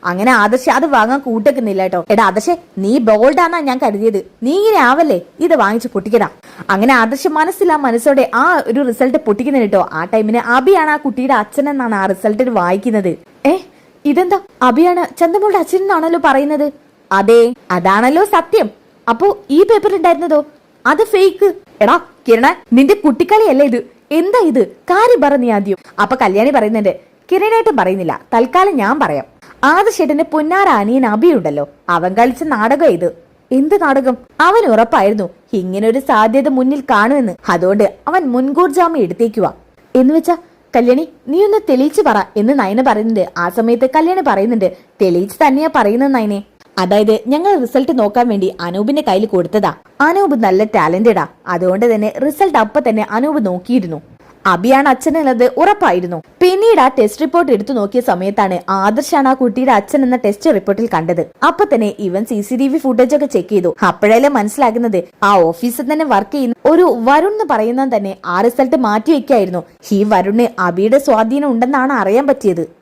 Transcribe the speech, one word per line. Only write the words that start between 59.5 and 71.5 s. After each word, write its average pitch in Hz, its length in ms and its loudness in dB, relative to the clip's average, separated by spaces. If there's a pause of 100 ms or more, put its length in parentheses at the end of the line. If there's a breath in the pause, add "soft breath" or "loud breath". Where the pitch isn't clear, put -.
അച്ഛൻ 240 320 0
എന്ന 247 120 0
ടെസ്റ്റ് 233 380 -2
റിപ്പോർട്ടിൽ 202 400 -2
കണ്ടത്. 165 320 -2 (220)
അപ്പൊ 370 260 0
തന്നെ 220 260 -2
ഇവൻ 196 260 -4
സി 214 160 -6
സി 247 140 -6
ടി 262 120 0
വി 277 100 -2
ഫുട്ടേജ് 254 380 0
ഒക്കെ 294 100 0
ചെക്ക് 190 240 -4
ചെയ്തു. 180 260 -2 (120)
അപ്പോഴല്ലേ 226 420 2
മനസ്സിലാകുന്നത് 226 720 -2 (200 loud breath)
ആ 202 140 2
ഓഫീസിൽ 233 560 -2
തന്നെ 311 120 -2
വർക്ക് 247 300 -2
ചെയ്യുന്ന 247 200 -4 (100)
ഒരു 339 160 4
വരുൺ 285 500 2
എന്ന് 427 200 -4
പറയുന്നത് 240 460 -2
തന്നെ 196 280 -6
ആ 175 160 -2
റിസൾട്ട് 240 340 0
മാറ്റി 254 360 0
വെക്കായിരുന്നു. 214 520 0 (280 soft breath)
ഈ 202 120 0
വരുണിന് 208 580 0
അബിയുടെ 190 360 0
സ്വാധീനം 269 540 0